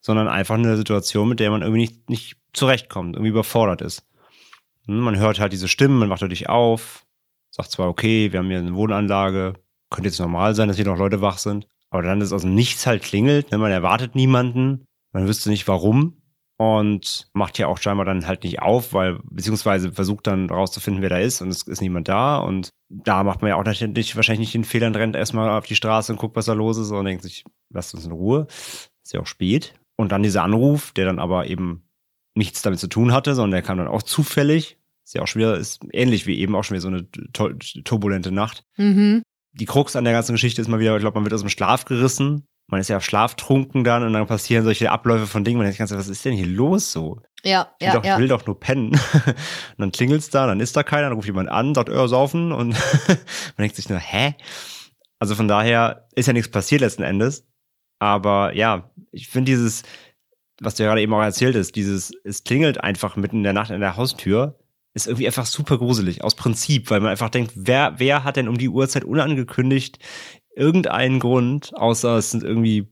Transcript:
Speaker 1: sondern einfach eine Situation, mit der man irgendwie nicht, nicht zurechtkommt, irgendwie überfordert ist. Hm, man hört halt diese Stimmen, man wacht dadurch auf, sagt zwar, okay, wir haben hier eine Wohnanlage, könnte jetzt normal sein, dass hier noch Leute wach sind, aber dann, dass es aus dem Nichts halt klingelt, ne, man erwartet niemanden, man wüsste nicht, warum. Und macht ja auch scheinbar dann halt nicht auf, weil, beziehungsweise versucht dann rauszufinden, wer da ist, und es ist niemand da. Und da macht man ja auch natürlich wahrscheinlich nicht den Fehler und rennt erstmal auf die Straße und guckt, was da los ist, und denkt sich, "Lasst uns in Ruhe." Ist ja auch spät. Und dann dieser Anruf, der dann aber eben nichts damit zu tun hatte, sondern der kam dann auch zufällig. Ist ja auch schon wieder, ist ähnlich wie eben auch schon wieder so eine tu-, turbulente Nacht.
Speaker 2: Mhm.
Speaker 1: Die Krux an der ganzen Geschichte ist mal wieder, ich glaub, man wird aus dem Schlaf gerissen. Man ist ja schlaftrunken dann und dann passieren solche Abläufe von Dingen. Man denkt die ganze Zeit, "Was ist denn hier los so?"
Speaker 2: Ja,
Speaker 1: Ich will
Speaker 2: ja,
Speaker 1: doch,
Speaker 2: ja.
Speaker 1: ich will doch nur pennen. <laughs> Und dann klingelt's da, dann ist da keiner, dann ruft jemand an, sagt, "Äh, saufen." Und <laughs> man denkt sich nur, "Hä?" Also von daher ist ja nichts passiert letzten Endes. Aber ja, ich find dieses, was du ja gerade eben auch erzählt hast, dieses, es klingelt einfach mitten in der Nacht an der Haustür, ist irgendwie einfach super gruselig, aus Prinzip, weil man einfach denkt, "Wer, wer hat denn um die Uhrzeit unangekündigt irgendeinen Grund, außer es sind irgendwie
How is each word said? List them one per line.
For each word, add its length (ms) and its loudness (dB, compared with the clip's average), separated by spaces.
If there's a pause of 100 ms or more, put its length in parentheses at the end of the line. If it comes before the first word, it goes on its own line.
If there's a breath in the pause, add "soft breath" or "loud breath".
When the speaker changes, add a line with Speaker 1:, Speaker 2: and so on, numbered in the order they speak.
Speaker 1:
sondern 280 2
einfach 280 -2
eine 200 2
Situation, 540 0
mit 100 0
der 100 2
man 120 0
irgendwie 200 2
nicht, 280 -6
nicht 260 -8 (160)
zurechtkommt, 640 0
irgendwie 140 0
überfordert 500 2
ist. 260 -10 (800 soft breath)
Hm, 140 -2
man 180 0
hört 220 2
halt 120 0
diese 160 -6
Stimmen, 300 4
man 120 2
wacht 120 -2
dadurch 260 -6
auf, 580 0 (440)
sagt 220 -10
zwar, 160 -2
okay, 440 2
wir 80 -2
haben 100 -2
hier 80 -2
eine 160 -4
Wohnanlage, 800 0 (360)
könnte 180 -4
jetzt 120 -6
normal 340 0
sein, 140 2
dass 80 0
hier 100 0
noch 120 0
Leute 240 0
wach 160 -2
sind, 280 -6 (220)
aber 140 -4
dann, 180 0
dass 80 -2
es 60 -4
aus 80 -2
dem 120 0
Nichts 320 2
halt 160 0
klingelt, 500 2
ne, 60 0
man 140 2
erwartet 420 0
niemanden, 720 2 (280)
man 140 0
wüsste 220 -2
nicht, 180 0
warum. 520 2 (380)
Und 760 0
macht 240 -2
ja 120 0
auch 100 -2
scheinbar 260 -2
dann 220 -2
halt 180 -6
nicht 160 -6
auf, 320 2
weil, 320 0
beziehungsweise 680 -2
versucht 340 -2
dann 240 0
rauszufinden, 500 -4
wer 80 -2
da 80 0
ist, 240 0
und 80 -6
es 140 -6
ist 180 -8
niemand 280 -4
da. 280 2
Und 320 -4 (220)
da 340 0
macht 160 -2
man 80 0
ja 80 2
auch 80 -2
natürlich 500 -4
wahrscheinlich 260 -4
nicht 140 -4
den 100 -2
Fehler 240 0
und 80 0
rennt 200 -2
erstmal 400 -2
auf 80 -4
die 100 -8
Straße 380 0
und 60 -6
guckt, 180 -6
was 80 -2
da 80 -2
los 240 0
ist, 140 -4
und 160 -2
denkt 160 -4
sich, 220 -16 (260)
"Lasst 240 -10
uns 100 -14
in 80 -10
Ruhe." 380 0
Ist 640 -18
ja 60 -4
auch 60 -8
spät. 460 -2 (240)
Und 160 0
dann 100 2
dieser 200 2
Anruf, 500 2
der 140 0
dann 120 0
aber 280 -2
eben 420 -6 (460)
nichts 260 -2
damit 180 0
zu 100 -6
tun 260 2
hatte, 200 2
sondern 180 2
der 100 0
kam 160 -4
dann 100 -2
auch 140 -2
zufällig. 720 0 (300)
Ist 80 -20
ja 80 -4
auch 60 -6
schon 120 -4
wieder, 160 2
ist 240 -6 (120)
ähnlich 340 2
wie 140 -2
eben 140 0
auch 100 0
schon 100 -6
wieder 80 -4
so 60 -6
eine 220 -6 (220)
tu-, 220 -2 (300)
turbulente 480 -2
Nacht. 320 -4 (120)
Speaker 2:
Mhm. 460 4 (320)
Speaker 1:
Die 100 -6
Krux 320 0
an 80 0
der 80 4
ganzen 200 0
Geschichte 280 0
ist 80 -4
mal 100 0
wieder, 160 2
ich 60 0
glaub, 140 -2
man 100 0
wird 80 -2
aus 80 -2
dem 80 -4
Schlaf 380 0
gerissen. 580 0 (280)
Man 80 0
ist 60 -4
ja 140 -2
schlaftrunken 840 0
dann 220 2
und 80 0
dann 160 0
passieren 340 2
solche 300 2
Abläufe 340 2
von 160 -2
Dingen. 160 0
Man 60 2
denkt 100 0
die 60 -8
ganze 140 -4
Zeit, 40 -4
"Was 100 -6
ist 160 -12
denn 100 -2
hier 120 -2
los 460 0
so?" 280 -8 (220)
Speaker 2:
Ja, 380 0
Speaker 1:
Ich 80 -2
will 0 -
Speaker 2:
ja, 100 4
Speaker 1:
doch, 60 -2
Speaker 2:
ja. 100 2
Speaker 1:
ich 60 2
will 80 4
doch 180 0
nur 140 -6
pennen. 300 0
<laughs> 220 2 (140)
Und 80 2 (440 loud breath)
dann 120 0
klingelt's 400 0
da, 160 2
dann 140 2
ist 160 -2
da 80 2
keiner, 240 0
dann 60 -2
ruft 120 -6
jemand 220 -2
an, 260 0
sagt, 140 2
"Äh, 180 2
saufen." 460 0
Und 180 -2
<laughs> 380 0
man 100 4 (400 loud breath)
denkt 160 0
sich 140 -12
nur, 100 -2
"Hä?" 380 -2 (840 loud breath)
Also 160 -2
von 140 0
daher 680 2
ist 140 2
ja 40 4
nichts 200 0
passiert 280 2
letzten 220 0
Endes. 420 -2 (540)
Aber 560 2
ja, 380 0 (180)
ich 160 -16
find 220 -2
dieses, 340 2 (800 loud breath)
was 160 -6
du 80 0
ja 60 4
gerade 120 4
eben 100 2
auch 100 4
erzählt 340 2
hast, 160 0
dieses, 400 -2 (100)
es 220 -12
klingelt 400 2
einfach 320 -4
mitten 220 -2
in 40 0
der 100 2
Nacht 200 -2
an 80 -4
der 160 -2
Haustür, 640 -2 (340)
ist 140 -6
irgendwie 180 -2
einfach 200 -2
super 320 -2
gruselig, 440 0
aus 140 0
Prinzip, 540 -2
weil 100 4
man 100 2
einfach 200 -2
denkt, 260 -2
"Wer, 420 2
wer 240 2
hat 140 -4
denn 120 -2
um 100 -2
die 100 0
Uhrzeit 360 0
unangekündigt 920 0 (580 loud breath)
irgendeinen 640 2
Grund, 540 2
außer 440 2
es 120 -2
sind 120 -2
irgendwie 500 2